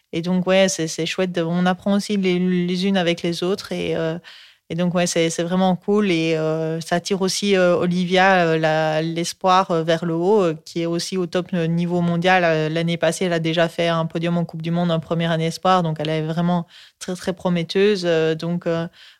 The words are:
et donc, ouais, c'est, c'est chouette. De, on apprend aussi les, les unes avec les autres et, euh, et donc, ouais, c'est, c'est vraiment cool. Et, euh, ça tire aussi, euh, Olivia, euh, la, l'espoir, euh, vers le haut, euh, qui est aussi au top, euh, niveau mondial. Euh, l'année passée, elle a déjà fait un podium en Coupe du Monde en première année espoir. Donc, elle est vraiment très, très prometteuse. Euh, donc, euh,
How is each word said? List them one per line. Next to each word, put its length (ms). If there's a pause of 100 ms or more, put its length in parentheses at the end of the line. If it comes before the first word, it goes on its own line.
(120)
et 100
donc, 240
ouais, 220
c'est, 200
c'est 180
chouette. 260
De, 100
on 240
apprend 300
aussi 220
les, 200
les 480
unes 120
avec 260
les 200
autres 280
et, 240
euh, 240 (500)
et 60
donc, 200
ouais, 120
c'est, 220
c'est 140
vraiment 340
cool. 340
Et, 240
euh, 460
ça 180
tire 220
aussi, 340
euh, 220
Olivia, 680
euh, 120
la, 440
l'espoir, 720
euh, 100
vers 220
le 100
haut, 300
euh, 220
qui 160
est 40
aussi 300
au 100
top, 280
euh, 140
niveau 340
mondial. 420
Euh, 240
l'année 300
passée, 260
elle 100
a 60
déjà 300
fait 180
un 180
podium 320
en 60
Coupe 180
du 100
Monde 200
en 80
première 320
année 160
espoir. 360
Donc, 180
elle 80
est 120
vraiment 460 (320)
très, 160
très 160
prometteuse. 720
Euh, 320
donc, 320
euh, 220 (300)